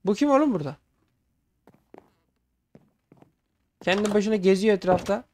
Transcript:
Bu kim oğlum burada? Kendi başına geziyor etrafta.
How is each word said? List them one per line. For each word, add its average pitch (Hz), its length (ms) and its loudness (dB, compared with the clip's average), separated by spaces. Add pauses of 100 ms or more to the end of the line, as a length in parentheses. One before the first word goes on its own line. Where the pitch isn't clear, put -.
Bu 202 100 0
kim 285 160 0
oğlum 269 240 2
burada? 143 220 -8 (3000)
Kendi 202 300 -2
başına 214 220 0
geziyor 190 400 2
etrafta. 185 580 -2